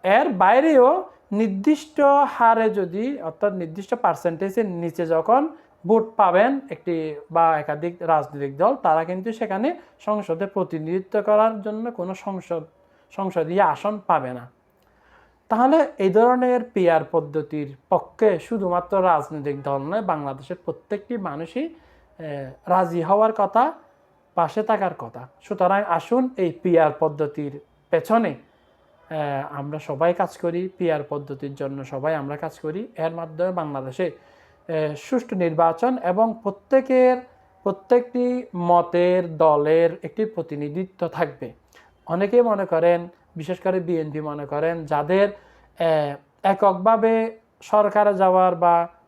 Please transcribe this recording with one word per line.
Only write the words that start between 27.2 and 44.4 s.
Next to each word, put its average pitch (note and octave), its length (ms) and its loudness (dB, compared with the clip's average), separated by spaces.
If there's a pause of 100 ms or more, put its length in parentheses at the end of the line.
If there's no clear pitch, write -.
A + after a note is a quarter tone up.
পেছনে, F#3+ 400 2
এ, - 880 -14 (380)
আমরা D3 200 -10
সবাই D#3 340 0
কাজ F3+ 180 -2 (120)
করি, F3 180 -2 (160)
পিআর D#3+ 320 -2
পদ্ধতির C#3+ 460 -10
জন্য C#3 220 -8 (160)
সবাই D3 280 -4
আমরা C#3 220 -8
কাজ D#3+ 160 -10
করি। D#3+ 220 -8 (160)
এর D#3+ 220 -4
মাধ্যমে E3 320 -6 (100)
বাংলাদেশে, C#3 440 -6 (600)
এ, D#3 280 -2 (100)
সুষ্ঠু B3 300 -4
নির্বাচন E3+ 580 0 (180)
এবং A3 160 2 (160)
প্রত্যেকের, B3+ 760 2 (460)
প্রত্যেকটি B3 600 0 (300)
মতের, F3 840 2
দলের D#3 520 4 (180)
একটি A3 180 -4
প্রতিনিধিত্ব E3 840 -6
থাকবে। D3 400 -6 (680)
অনেকেই G3 280 2
মনে G#3 320 0
করেন, E3+ 260 4 (360)
বিশেষ E3 300 -8
করে F#3+ 120 0 (100)
বিএনপি D#3 340 -4
মনে D3 320 -8